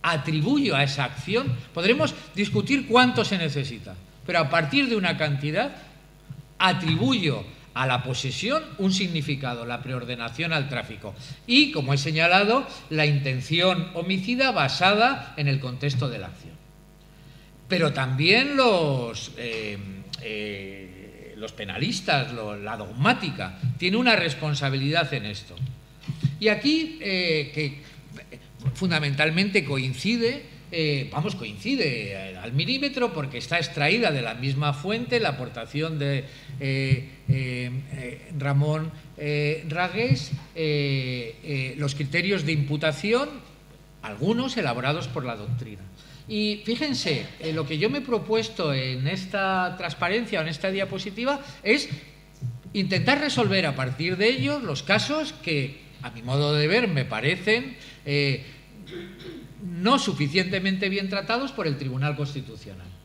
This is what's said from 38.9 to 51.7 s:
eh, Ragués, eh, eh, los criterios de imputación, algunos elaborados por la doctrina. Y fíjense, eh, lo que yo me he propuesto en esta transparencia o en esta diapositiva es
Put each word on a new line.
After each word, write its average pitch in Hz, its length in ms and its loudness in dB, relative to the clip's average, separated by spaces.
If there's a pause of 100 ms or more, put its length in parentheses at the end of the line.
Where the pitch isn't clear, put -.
eh, 147 520 0
Ragués, 185 600 2 (240)
eh, 135 880 0
eh, 131 340 -4
los 143 160 -2
criterios 170 520 0
de 160 80 0
imputación, 156 760 0 (720)
algunos 208 560 0
elaborados 135 500 0
por 127 180 -4
la 117 100 -4
doctrina. 107 480 -6 (440)
Y 214 380 -2
fíjense, 233 600 0 (120)
eh, 160 140 -4
lo 156 140 -2
que 156 100 -2
yo 208 140 2
me 285 80 0
he - 20 -4
propuesto 170 720 0
en 131 340 0
esta 190 680 0
transparencia 180 640 0
o - 20 2
en 156 60 0
esta 165 240 -2
diapositiva 196 680 -2 (220)
es 247 260 2 (840)